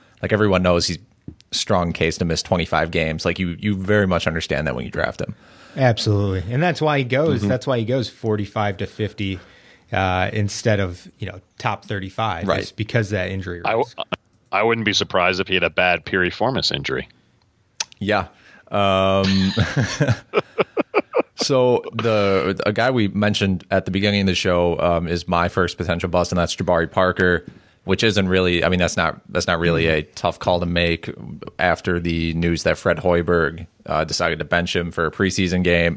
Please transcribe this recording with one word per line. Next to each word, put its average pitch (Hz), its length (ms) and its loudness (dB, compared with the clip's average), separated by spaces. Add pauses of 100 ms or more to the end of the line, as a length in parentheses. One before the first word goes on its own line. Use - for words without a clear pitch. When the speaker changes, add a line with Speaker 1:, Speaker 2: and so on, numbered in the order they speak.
(220)
Speaker 1:
like, 95 100 -2
everyone 101 320 4
knows 87 240 4
he's 85 120 -4 (520)
strong 87 400 0
case 82 280 0
to 90 60 -2
miss 82 160 -2
twenty-five 82 500 0
games. 80 340 -2
Like, 85 140 -2
you, 87 200 -4
you 104 160 -2
very 98 320 2
much 87 200 0
understand 78 400 -2
that 64 80 -4
when 62 100 -6
you - 60 -10
draft - 280 -4
him. - 160 -6 (400)
Speaker 2:
Absolutely. 101 760 2
And 139 120 0
that's 175 180 0
why 151 180 2
he 135 40 0
goes, 131 380 0
Speaker 1:
Mm-hmm. 101 80 0
Speaker 2:
that's 127 180 -2
why 131 100 0
he 110 80 -2
goes 123 240 -2
forty-five 104 680 -4
to 101 100 -6
fifty, 95 520 -6 (520)
uh, 95 400 0
instead 104 480 0
of, 90 400 -6
you 101 80 -10
know, 92 140 -14 (160)
top - 280 -6
thirty-five. 95 640 -6
Speaker 1:
Right. 85 140 0
Speaker 2:
It's - 100 -8
because 110 360 -2
of 101 100 -2
that 92 120 -2
injury 92 360 -6
Speaker 3:
I 101 60 -2
w-, 113 120 0
Speaker 2:
risk. - 140 -12 (560)
Speaker 3:
I 98 100 2
wouldn't 113 220 0
be 101 80 0
surprised 92 480 0
if 92 80 -4
he 95 60 -2
had 87 80 2
a 82 60 2
bad 87 360 0
piriformis 92 680 -2
injury. 67 360 -6 (920)
Speaker 1:
Yeah. 98 300 0 (420)
Um, 95 840 2
<laughs> - 1800 -2
so 127 480 2 (100)
the, 101 720 2
a 107 80 2
guy 113 160 2
we 117 200 2
mentioned 101 640 0
at 95 140 2
the 95 60 -6
beginning 101 300 2
of 98 60 4
the 92 80 2
show, 87 440 2
um, 85 280 2
is 85 200 -4
my 87 200 2
first 87 300 0
potential 85 320 -2
bust, 87 220 2
and 90 80 0
that's 85 160 0
Jabari 85 360 0
Parker, 90 540 2 (400)
which 95 180 0
isn't 101 240 2
really, 90 380 2
I 85 40 4
mean, 90 100 2
that's 85 180 0
not, 82 320 -2
that's - 180 -2
not 87 120 0
really 82 280 2
a 78 140 2
tough - 380 -4
call 90 200 0
to 90 60 -2
make 87 440 -2 (500)
after 87 400 0
the 85 340 -2
news 85 300 0
that 80 140 2
Fred 85 200 0
Hoiberg, 85 720 0 (180)
uh, 78 180 0
decided 82 360 -2
to 78 60 -6
bench 87 300 -2
him 87 160 -2
for 82 140 -2
a 78 60 -2
preseason 90 520 0
game 85 340 2